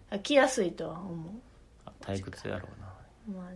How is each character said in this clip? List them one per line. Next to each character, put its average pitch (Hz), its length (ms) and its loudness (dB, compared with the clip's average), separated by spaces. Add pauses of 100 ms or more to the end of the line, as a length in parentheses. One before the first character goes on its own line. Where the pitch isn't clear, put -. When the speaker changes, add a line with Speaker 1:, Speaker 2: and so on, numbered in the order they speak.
Speaker 1:
あ、 202 100 -2
来 - 140 2
や 269 160 10
す 233 120 2
い 175 120 2
と 160 160 -6
は 160 100 -8
思 190 120 -8
う。 170 40 -4 (720)
Speaker 2:
あ、 - 160 -14
退 95 200 -4
屈 98 280 -8
や 98 100 -2
ろ - 80 -10 (100)
う - 540 -14
な。 185 80 -8
Speaker 1:
ま 180 80 -10
あ 185 80 -12